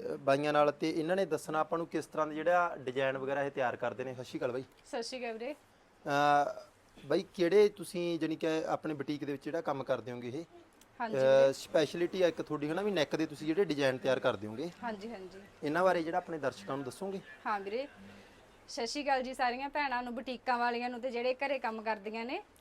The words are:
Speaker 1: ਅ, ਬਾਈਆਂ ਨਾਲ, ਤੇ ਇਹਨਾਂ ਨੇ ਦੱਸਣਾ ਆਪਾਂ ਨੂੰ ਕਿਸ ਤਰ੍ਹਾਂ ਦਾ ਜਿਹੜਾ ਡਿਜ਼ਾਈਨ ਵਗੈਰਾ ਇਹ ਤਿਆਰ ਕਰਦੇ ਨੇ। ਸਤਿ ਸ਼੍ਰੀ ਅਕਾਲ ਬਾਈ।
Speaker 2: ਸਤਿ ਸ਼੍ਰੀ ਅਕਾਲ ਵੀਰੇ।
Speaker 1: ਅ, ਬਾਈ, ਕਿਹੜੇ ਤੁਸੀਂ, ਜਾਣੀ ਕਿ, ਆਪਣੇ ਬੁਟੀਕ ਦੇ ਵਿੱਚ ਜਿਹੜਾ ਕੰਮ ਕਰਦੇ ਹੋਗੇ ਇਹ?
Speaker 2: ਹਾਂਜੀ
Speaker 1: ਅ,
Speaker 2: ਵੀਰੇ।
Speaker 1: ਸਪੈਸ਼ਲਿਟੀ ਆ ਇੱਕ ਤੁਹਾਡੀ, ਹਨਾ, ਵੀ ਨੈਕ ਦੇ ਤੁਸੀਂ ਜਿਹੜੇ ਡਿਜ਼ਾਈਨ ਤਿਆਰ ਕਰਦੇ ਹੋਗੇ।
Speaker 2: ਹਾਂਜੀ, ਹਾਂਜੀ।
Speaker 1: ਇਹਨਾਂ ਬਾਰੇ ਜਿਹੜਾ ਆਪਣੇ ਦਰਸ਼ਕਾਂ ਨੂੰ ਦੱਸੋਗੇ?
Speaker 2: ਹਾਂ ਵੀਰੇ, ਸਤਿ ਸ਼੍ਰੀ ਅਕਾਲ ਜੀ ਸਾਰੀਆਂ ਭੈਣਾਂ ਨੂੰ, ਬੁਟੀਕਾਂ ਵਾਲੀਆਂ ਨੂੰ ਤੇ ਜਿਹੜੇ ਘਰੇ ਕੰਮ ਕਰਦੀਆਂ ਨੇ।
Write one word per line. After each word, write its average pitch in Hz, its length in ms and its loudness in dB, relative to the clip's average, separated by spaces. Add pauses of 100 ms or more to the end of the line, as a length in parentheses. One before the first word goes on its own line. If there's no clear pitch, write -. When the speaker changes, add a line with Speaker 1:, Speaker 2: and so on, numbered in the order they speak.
(140)
Speaker 1:
ਅ, 156 40 -6
ਬਾਈਆਂ 143 360 2
ਨਾਲ, 147 180 6
ਤੇ 160 180 -2
ਇਹਨਾਂ 165 260 0
ਨੇ 196 100 2
ਦੱਸਣਾ 156 340 -2
ਆਪਾਂ 156 180 0
ਨੂੰ 165 100 -2
ਕਿਸ 156 180 -4
ਤਰ੍ਹਾਂ 156 220 -2
ਦਾ 151 60 -6
ਜਿਹੜਾ 170 460 2
ਡਿਜ਼ਾਈਨ 135 380 0
ਵਗੈਰਾ 139 260 0
ਇਹ 139 80 -2
ਤਿਆਰ 123 240 0
ਕਰਦੇ 120 280 -4
ਨੇ। 127 100 -6
ਸਤਿ 123 100 -10
ਸ਼੍ਰੀ - 160 -8
ਅਕਾਲ 127 120 -2
ਬਾਈ। 131 120 -4 (220)
Speaker 2:
ਸਤਿ 240 180 -6
ਸ਼੍ਰੀ 240 160 -8
ਅਕਾਲ 233 140 -6
ਵੀਰੇ। 233 200 -8
Speaker 1:
ਅ, - 1120 0 (400)
ਬਾਈ, 170 280 0
ਕਿਹੜੇ 196 360 6
ਤੁਸੀਂ, 175 500 -4
ਜਾਣੀ 156 160 0
ਕਿ, 160 120 -2 (200)
ਆਪਣੇ 156 260 0
ਬੁਟੀਕ 147 320 -4
ਦੇ 139 60 -4
ਵਿੱਚ 139 120 -6
ਜਿਹੜਾ 156 180 -2
ਕੰਮ 139 220 -2
ਕਰਦੇ 123 280 -2
ਹੋਗੇ 120 160 -8
ਇਹ? 139 160 -6 (580)
Speaker 2:
ਹਾਂਜੀ 220 160 -2
Speaker 1:
ਅ, - 20 2
Speaker 2:
ਵੀਰੇ। 135 340 8
Speaker 1:
ਸਪੈਸ਼ਲਿਟੀ 170 680 0
ਆ 180 60 6
ਇੱਕ 160 140 0
ਤੁਹਾਡੀ, 151 280 -4
ਹਨਾ, 170 120 -2
ਵੀ 208 100 0
ਨੈਕ 165 240 0
ਦੇ 160 100 0
ਤੁਸੀਂ 151 220 -8
ਜਿਹੜੇ 165 180 2
ਡਿਜ਼ਾਈਨ 139 320 2
ਤਿਆਰ 127 220 2
ਕਰਦੇ 107 280 0
ਹੋਗੇ। 123 220 -6 (140)
Speaker 2:
ਹਾਂਜੀ, 220 300 -8
ਹਾਂਜੀ। 190 260 -14 (240)
Speaker 1:
ਇਹਨਾਂ 160 200 2
ਬਾਰੇ 175 200 4
ਜਿਹੜਾ 165 140 -2
ਆਪਣੇ 175 200 -4
ਦਰਸ਼ਕਾਂ 135 380 -4
ਨੂੰ 139 100 -4
ਦੱਸੋਗੇ? 190 340 -8 (260)
Speaker 2:
ਹਾਂ 214 140 -2
ਵੀਰੇ, 214 280 -6 (840)
ਸਤਿ - 180 -4
ਸ਼੍ਰੀ 285 160 -4
ਅਕਾਲ 262 200 2
ਜੀ 262 100 -6
ਸਾਰੀਆਂ 254 360 -2
ਭੈਣਾਂ 269 340 -2
ਨੂੰ, 240 120 -6
ਬੁਟੀਕਾਂ 247 420 -4
ਵਾਲੀਆਂ 240 320 0
ਨੂੰ 240 120 -8
ਤੇ 262 100 -4
ਜਿਹੜੇ 240 220 0
ਘਰੇ 277 260 -2
ਕੰਮ 226 220 -4
ਕਰਦੀਆਂ 214 440 -4
ਨੇ। 320 180 -6 (180)